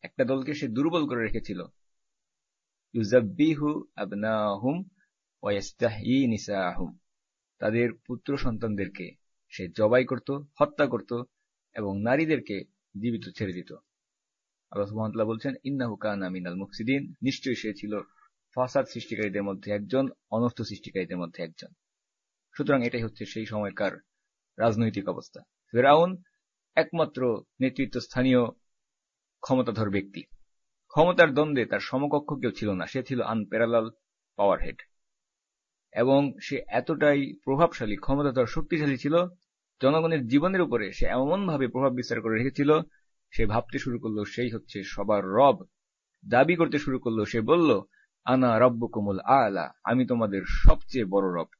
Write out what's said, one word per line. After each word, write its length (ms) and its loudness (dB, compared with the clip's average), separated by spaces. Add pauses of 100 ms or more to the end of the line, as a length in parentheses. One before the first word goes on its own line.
একটা 220 -2
দলকে 300 -2
সে 140 -6
দুর্বল 400 0
করে 140 -2
রেখেছিল। 420 -4 (1300)
"ইউযাব্বিহু 920 0 (120)
আবনাহুম 880 -4 (580)
ওয়া 100 -2
ইস্তাহয়ী 760 -2
নিসাআহুম", 720 -4 (600)
তাদের 320 0 (160)
পুত্র 300 -6
সন্তানদেরকে 760 -4 (380)
সে 280 -10
জবাই 280 4
করত, 260 -6
হত্যা 560 0
করত 360 -4 (520)
এবং 280 -4
নারীদেরকে 600 0 (380)
জীবিত 360 -6
ছেড়ে 140 -4
দিত। 220 -12 (960)
আল্লাহ 180 -4
সুবহানাহু 120 -6
ওয়া 80 -2
তাআলা 160 -2
বলছেন, 300 -4 (100)
"ইন্নাহু 320 -4
কানা 320 -4
মিনাল 260 -6
মুফসিদিন", 580 -4 (100)
নিশ্চয়ই 320 -4
সে 200 -6
ছিল 260 -6 (540)
ফাসাদ 320 0
সৃষ্টিকারীদের 560 -6
মধ্যে 300 -6
একজন, 360 -2 (220)
অনর্থ 320 -2
সৃষ্টিকারীদের 560 -8
মধ্যে 260 -8
একজন। 240 -16 (880)
সুতরাং 300 0
এটাই 160 -4
হচ্ছে 240 -8
সেই 200 -8
সময়কার 460 -4 (680)
রাজনৈতিক 500 0
অবস্থা। 320 -10 (300)
ফিরআউন 520 4 (520)
একমাত্র 680 0 (180)
নেতৃত্বস্থানীয় 760 0 (1000)
ক্ষমতাধর 500 0
ব্যক্তি। 340 -6 (640)
ক্ষমতার 460 6
দ্বন্দ্বে 320 0
তার 140 -4
সমকক্ষ 540 -2
কেউ 160 -2
ছিল 220 -4
না, 140 -4
সে 160 -6
ছিল 200 -4
আনপ্যারালাল 680 0 (460)
পাওয়ার 260 4
হেড। 140 -6 (1160)
এবং 400 2 (100)
সে 260 -8
এতটাই 640 0 (100)
প্রভাবশালী, 520 0
ক্ষমতাধর, 500 0
শক্তিশালী 500 -2
ছিল, 200 0 (680)
জনগণের 440 2
জীবনের 340 2
উপরে 320 0
সে 140 2
এমনভাবে 600 0
প্রভাব 260 0
বিস্তার 260 -4
করে 180 0
রেখেছিল, 420 2 (500)
সে 160 2
ভাবতে 320 -2
শুরু 200 -4
করলো 260 -4
সেই 260 -4
হচ্ছে 340 -10
সবার 400 0
রব, 420 4 (640)
দাবি 280 4
করতে 220 2
শুরু 200 -4
করলো। 260 -2
সে 160 -2
বলল, 400 4 (440)
"আনা 340 4
রব্বুকুমুল 640 2
আলা", 520 2 (120)
আমি 220 2
তোমাদের 400 0
সবচেয়ে 580 8
বড় 360 0
রব। 80 -6 (120)